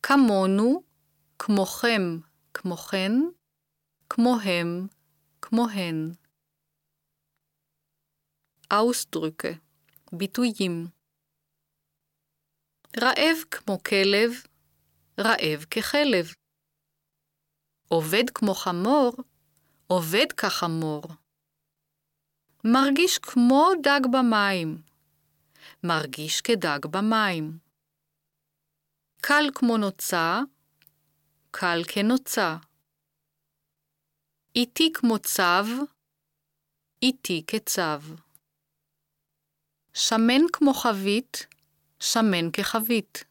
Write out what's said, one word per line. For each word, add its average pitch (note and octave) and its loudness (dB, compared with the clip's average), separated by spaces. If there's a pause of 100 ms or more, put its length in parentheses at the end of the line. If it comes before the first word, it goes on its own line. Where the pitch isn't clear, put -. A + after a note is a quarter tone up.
כמונו, A3 2 (560)
כמוכם, G#3 0 (520)
כמוכן, F#3+ -4 (960)
כמוהם, F#3+ 0 (560)
כמוהן. F3+ -2 (2500)
אוסדרוקה, G3 -2 (640)
ביטויים. F#3+ -4 (2250)
רעב C#4+ 2 (140)
כמו - -6
כלב, G3+ 2 (920)
רעב D#3+ -2
ככלב. A3+ 0 (1600)
עובד E3+ 0
כמו G3+ 0
חמור, A#3 0 (720)
עובד F3+ 0
כחמור. D#3+ -4 (1600)
מרגיש C#4 4
כמו C4 6 (140)
דג C#4+ 4 (120)
במים, G3 0 (1000)
מרגיש D#3 -4
כדג E3+ 0 (120)
במים. F#3 0 (1600)
קל D4 2 (100)
כמו A#3 0
נוצה, F#3+ -2 (1120)
קל E3+ -2
כנוצה. G#3 0 (2000)
איטי D#4 0
כמו A3+ 0
צב, F#3 0 (1400)
איטי B3 -2
כצב. E3 -4 (1900)
שמן A#3 2 (100)
כמו C#4 4
חבית, G3+ -2 (540)
שמן F#3 0
כחבית. G#3+ -4